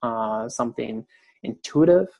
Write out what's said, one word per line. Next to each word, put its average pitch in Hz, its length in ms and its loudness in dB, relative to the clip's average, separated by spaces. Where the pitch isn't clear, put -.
uh, 113 480 -4
something 117 560 -6
intuitive 170 640 2